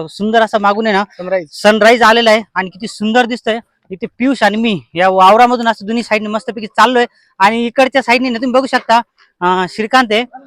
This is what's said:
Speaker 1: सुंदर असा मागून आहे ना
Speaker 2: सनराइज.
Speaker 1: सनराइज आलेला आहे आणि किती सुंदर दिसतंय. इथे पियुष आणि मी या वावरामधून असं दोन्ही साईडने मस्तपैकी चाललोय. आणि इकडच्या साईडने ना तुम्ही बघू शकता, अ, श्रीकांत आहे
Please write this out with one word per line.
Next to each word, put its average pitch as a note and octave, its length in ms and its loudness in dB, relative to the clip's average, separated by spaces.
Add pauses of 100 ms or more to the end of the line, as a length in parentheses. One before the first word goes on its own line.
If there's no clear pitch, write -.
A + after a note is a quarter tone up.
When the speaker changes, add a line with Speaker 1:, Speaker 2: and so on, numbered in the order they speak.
(100)
Speaker 1:
सुंदर A3 320 0
असा A3 160 -2
मागून G#3 280 -2
आहे G#3 100 0
ना G3+ 80 0 (140)
Speaker 2:
सनराइज. F3+ 340 -6
Speaker 1:
सनराइज A3 500 2
आलेला A3+ 280 4
आहे A3 120 2 (120)
आणि F#3 160 -6
किती F#3 180 -16
सुंदर A3+ 380 -2
दिसतंय. A3+ 320 -4 (320)
इथे - 160 -12
पियुष - 360 -2
आणि G#3 140 2
मी A3 240 -2 (140)
या F3+ 140 2
वावरामधून A3+ 600 4
असं G#3 180 -4
दोन्ही A3+ 160 -4
साईडने G#3+ 260 -4
मस्तपैकी G#3+ 380 -8
चाललोय. A#3+ 400 2 (320)
आणि A3+ 280 2
इकडच्या C4 360 0
साईडने B3+ 260 0
ना A3+ 100 -4
तुम्ही B3 140 -4
बघू C4 140 2
शकता, A3+ 340 0 (400)
अ, F3+ 280 0
श्रीकांत A3 420 -2
आहे A3 140 0 (220)